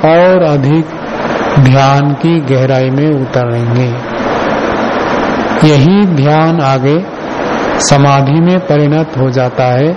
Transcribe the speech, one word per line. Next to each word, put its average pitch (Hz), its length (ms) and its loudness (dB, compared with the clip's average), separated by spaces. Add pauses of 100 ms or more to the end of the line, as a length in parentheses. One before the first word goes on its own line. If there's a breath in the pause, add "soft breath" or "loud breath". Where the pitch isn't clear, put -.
और 180 340 4
अधिक 147 560 0 (640)
ध्यान 139 500 2
की 165 320 0
गहराई 131 440 0
में 143 200 0
उतरेंगे। 120 800 -2 (1800)
यही 160 360 4 (120)
ध्यान 156 460 2
आगे 135 360 0 (840)
समाधि 139 600 2
में 180 200 2
परिणत 151 580 0
हो 131 120 0
जाता 127 420 -2
है। 139 240 0